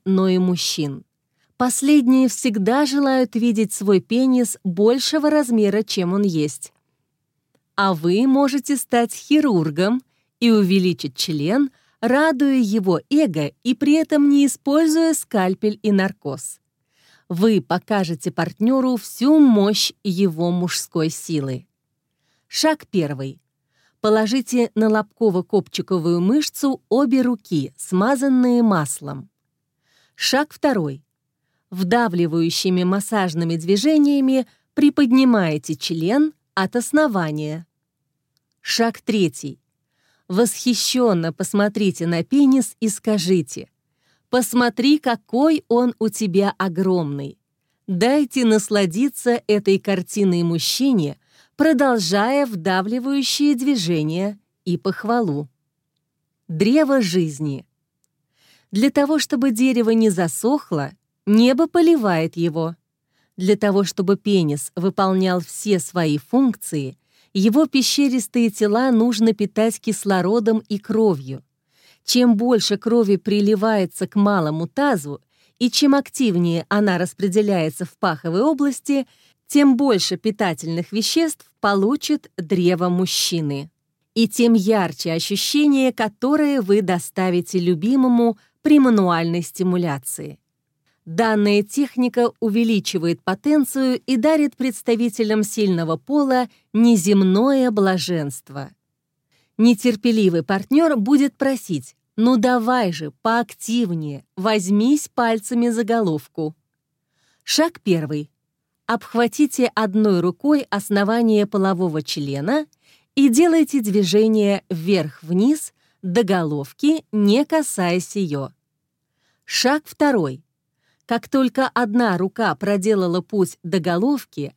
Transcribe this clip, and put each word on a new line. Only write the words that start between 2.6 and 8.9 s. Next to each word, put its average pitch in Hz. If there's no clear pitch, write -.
желают 269
видеть 220
свой 196
пенис 254
большего 240
размера, 220
чем 180
он 202
есть. 160
А 196
вы 175
можете 277
стать 240